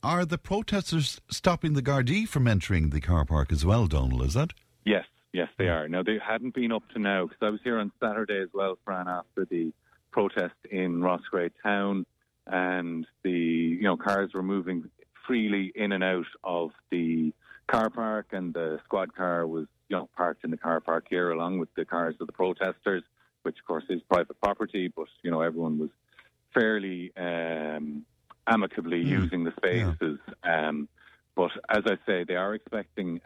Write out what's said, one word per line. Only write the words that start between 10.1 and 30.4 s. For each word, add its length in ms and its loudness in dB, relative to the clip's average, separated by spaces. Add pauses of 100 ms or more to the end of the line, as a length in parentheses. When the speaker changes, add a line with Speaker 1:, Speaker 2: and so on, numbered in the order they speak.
Speaker 2:
in 300 0
Roscrea 500 0 (100)
town, 460 0 (400)
and 580 -2 (160)
the, 80 -2
you 540 0
know, 120 4
cars 380 0
were 80 -4
moving 480 -2 (380)
freely 480 0
in 180 -2
and 100 0
out 220 0 (180)
of 280 -2 (180)
the 440 0 (340)
car 220 2
park, 440 -4
and 200 -4
the 300 -4
squad 320 -2
car 320 0
was, 200 -4 (200)
you 80 -4
know, 220 -6
parked 260 0
in 80 -4
the 60 -4
car 240 0
park 280 -2
here 220 0
along 280 -2
with 160 -6
the 100 -2
cars 340 -2
of 80 -8
the 60 -14
protesters, 680 -2 (400)
which 140 -6
of 80 -20
course 240 -4
is 140 -2
private 380 2
property, 480 -2
but, 180 -8 (140)
you 100 -4
know, 80 0
everyone 380 -2
was 120 -4 (640)
fairly, 640 0
um, 880 -6 (420)
amicably 560 0
Speaker 1:
Mm. 40 2
Speaker 2:
using 380 2
the 160 -4
Speaker 1:
Yeah. 320 2
Speaker 2:
spaces. 260 -2 (240)